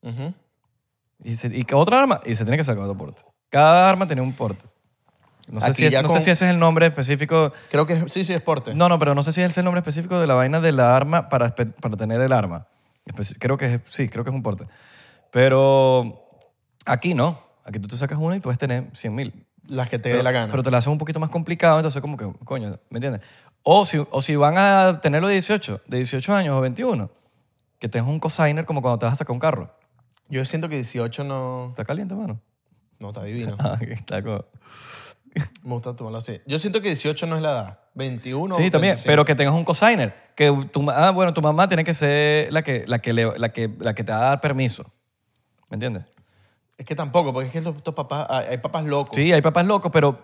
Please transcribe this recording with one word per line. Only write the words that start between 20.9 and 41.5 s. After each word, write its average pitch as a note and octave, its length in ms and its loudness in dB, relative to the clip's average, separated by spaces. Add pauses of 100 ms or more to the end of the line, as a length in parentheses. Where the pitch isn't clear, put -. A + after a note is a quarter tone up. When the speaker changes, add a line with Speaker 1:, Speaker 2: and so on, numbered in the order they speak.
Speaker 2:
un D3+ 60 -2
poquito D#3 200 -6
más D#3+ 120 -4
complicado, E3+ 480 2
entonces D3 220 -2
como C#3+ 160 -8
que, G#2 140 -10 (140)
coño, A#2 340 -8 (100)
¿me A#2 100 -12
entiendes? A#2+ 220 -6 (440)
O F#3+ 200 6
si, D#3+ 140 -2
o C3+ 240 -2
si D3 140 -2
van D3 220 4
a F#3+ 420 6
tenerlo D#3+ 260 2
de G3+ 80 2
dieciocho, F#3+ 540 -2
de B2 80 -6
dieciocho B2+ 400 -2
años D#3 200 0
o C3+ 40 2
veintiuno, C3 500 -2 (720)
que A#2 80 -8
tengas A#2+ 200 -2
un D3+ 120 -2
cosigner D#3 440 0
como D3+ 160 -4
cuando A#2+ 200 0
te A#2+ 60 -2
vas A#2+ 80 0
a - 20 0
sacar C#3+ 160 -6
un B2 80 -6
carro. C#3+ 340 -2 (540)
Speaker 1:
Yo C3+ 160 -4
siento D#3+ 240 -4
que D3+ 80 -6
dieciocho A#2+ 480 -6
no B2+ 460 -8
Speaker 2:
¿Está A#2 140 -10
caliente, F3+ 300 -8
mano? F3+ 260 -8 (600)
Speaker 1:
No, G2+ 80 -14
está G#2 160 -14
divino. A2 320 -8
Speaker 2:
<laughs> G#2+ 40 -10
Ah, C#3 180 -2
que A2+ 140 -8
está G2 300 -8
como G#2 220 -8 (1200)
Speaker 1:
Me B2 100 -10
gusta A#2+ 220 -8
tomarlo A2+ 220 -12
así. A2+ 280 -12
Yo D3+ 140 -4
siento G#3 200 -2
que G3 80 -6
dieciocho D3+ 380 -4
no E3 80 -4
es D#3 80 -4
la D3+ 80 -2
edad. G2+ 280 -6 (160)
Veintiuno C3+ 600 -6
Speaker 2:
Sí, F3 140 2
Speaker 1:
o - 20 0
Speaker 2:
también, F3 220 4
Speaker 1:
veinticinco. C3 180 -4
Speaker 2:
pero D3+ 140 6
que D3+ 100 2
tengas C#3 200 2
un E3+ 100 0
cosigner. E3+ 500 2 (220)
Que D3 160 4 (200)
tu C#3 100 -2
ma-, D3 140 0
ah, E3+ 140 6
bueno, F#3 240 2
tu D#3+ 80 -2
mamá D#3 240 4